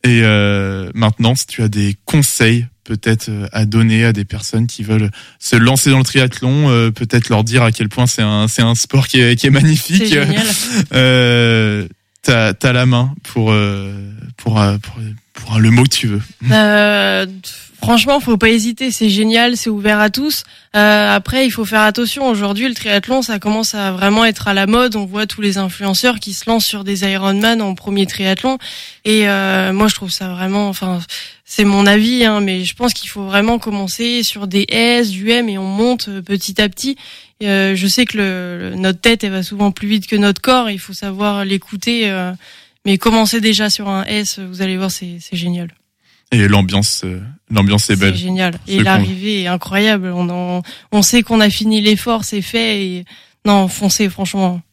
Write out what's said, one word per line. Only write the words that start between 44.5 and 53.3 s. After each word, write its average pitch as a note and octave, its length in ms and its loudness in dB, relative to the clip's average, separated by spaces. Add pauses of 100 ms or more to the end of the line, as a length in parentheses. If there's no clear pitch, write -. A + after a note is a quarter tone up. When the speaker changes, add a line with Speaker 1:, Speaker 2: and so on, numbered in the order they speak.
Speaker 2:
allez F#3+ 140 -2
voir, F#3+ 160 -4
c'est, F3 300 -10
c'est - 160 -12
génial. F3 320 -6 (640)
Speaker 1:
Et G#2 160 4
l'ambiance, G2+ 560 0
euh, F#2 160 -8 (280)
l'ambiance G#2 400 2
est G#2+ 60 2
belle. F#2+ 180 2
Speaker 2:
C'est F#2 100 -4
génial. F#3 280 -2
Speaker 1:
Pour E3+ 160 -12
Speaker 2:
Et - 40 -8
Speaker 1:
ceux G3 40 -2
qui F#3+ 60 2
ont - 100 4
Speaker 2:
l'arrivée F#3+ 520 0
est F3+ 40 -4
incroyable. F#3 680 -2
On F3+ 160 -2
en, F3+ 340 -6 (280)
on G#3 100 4
sait A#3 200 4
qu'on A3+ 180 2
a G#3 100 4
fini G#3+ 300 0
l'effort, G#3+ 460 0
c'est G3+ 160 -6
fait. A3 440 -4
Et F3+ 200 -8 (400)